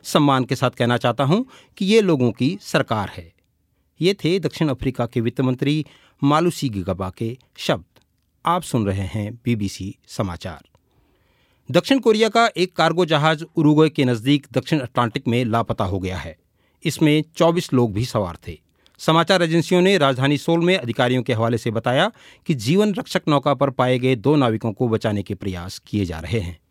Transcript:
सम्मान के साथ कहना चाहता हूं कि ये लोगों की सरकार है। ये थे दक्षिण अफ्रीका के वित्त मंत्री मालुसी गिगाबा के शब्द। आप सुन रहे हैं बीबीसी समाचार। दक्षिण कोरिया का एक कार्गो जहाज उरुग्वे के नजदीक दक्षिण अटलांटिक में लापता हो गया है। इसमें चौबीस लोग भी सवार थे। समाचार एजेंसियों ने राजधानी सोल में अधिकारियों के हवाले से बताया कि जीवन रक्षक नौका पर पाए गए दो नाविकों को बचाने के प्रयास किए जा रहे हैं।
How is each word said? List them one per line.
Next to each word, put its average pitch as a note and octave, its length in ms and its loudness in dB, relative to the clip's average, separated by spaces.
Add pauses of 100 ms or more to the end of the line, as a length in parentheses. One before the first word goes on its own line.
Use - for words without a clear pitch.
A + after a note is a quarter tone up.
सम्मान C#3+ 420 2
के B2 120 -4
साथ B2+ 140 0
कहना A#2+ 260 0
चाहता B2 280 -2
हूं G3 200 0 (320)
कि G3 80 -4
ये G#3+ 160 4
लोगों C3+ 320 2
की E3 300 -2
सरकार A2 460 -2
है। E2 240 -18 (680)
ये F#3 140 2
थे F3+ 260 0
दक्षिण D3+ 280 -2
अफ्रीका B2+ 380 -4
के B2 140 -4
वित्त A#2 200 -2
मंत्री C#3 460 -2 (380)
मालुसी D3+ 440 2
गिगाबा F#2 500 -6
के A2+ 200 -8 (180)
शब्द। - 440 -6 (460)
आप F3 160 0
सुन A2+ 240 -2
रहे G2 200 -2
हैं G#2+ 380 -8
बीबीसी G#2 520 -4 (120)
समाचार। F2+ 540 -8 (1080)
दक्षिण F3+ 280 2
कोरिया A3 300 2
का A3+ 280 4
एक F3+ 200 -4
कार्गो E3 280 2
जहाज D#3 400 2 (120)
उरुग्वे D3+ 340 4
के D3 140 0
नजदीक B2+ 480 0
दक्षिण C#3 280 0
अटलांटिक B2 480 -2
में A#2+ 160 0
लापता A2+ 400 -2
हो F#2+ 140 -4
गया F2+ 200 -6
है। - 200 -14 (460)
इसमें D3+ 400 2 (120)
चौबीस E3+ 360 0
लोग A#2+ 200 2
भी G#2+ 120 -2
सवार F#2+ 340 -4 (100)
थे। - 120 -16 (380)
समाचार E3+ 440 2
एजेंसियों F3 380 2
ने F#3+ 180 4
राजधानी C#3 400 2
सोल E3+ 220 0
में F3+ 180 2
अधिकारियों B2 440 0
के B2 100 -4
हवाले A2+ 260 0
से A#2 120 -4
बताया B2+ 420 0 (340)
कि F3 80 0
जीवन F3 400 0
रक्षक - 340 -6
नौका C#3+ 260 2
पर C3+ 160 0
पाए B2+ 280 0
गए B2+ 180 2
दो C3 200 2
नाविकों A2+ 360 0
को B2 160 -2
बचाने G#2+ 340 -2
के G2+ 120 -8
प्रयास F#2 440 -8
किए G#2 260 -4
जा D#2+ 140 -6
रहे E2+ 220 -4
हैं। E2+ 200 -10 (100)